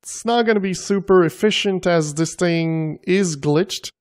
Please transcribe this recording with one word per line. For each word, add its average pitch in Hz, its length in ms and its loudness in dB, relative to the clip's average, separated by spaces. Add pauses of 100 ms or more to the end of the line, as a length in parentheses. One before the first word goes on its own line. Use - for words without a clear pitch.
It's - 240 -16
not 233 220 2
gonna 214 140 2
be 190 120 -4
super 185 500 2
efficient 190 640 0
as 156 300 0
this 160 180 -2
thing 165 720 -2
is 180 340 0
glitched. 147 520 -2 (120)